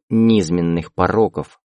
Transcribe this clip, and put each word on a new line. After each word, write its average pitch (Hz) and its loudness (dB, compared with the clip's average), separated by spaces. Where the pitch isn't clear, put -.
низменных 87 0
пороков 92 -2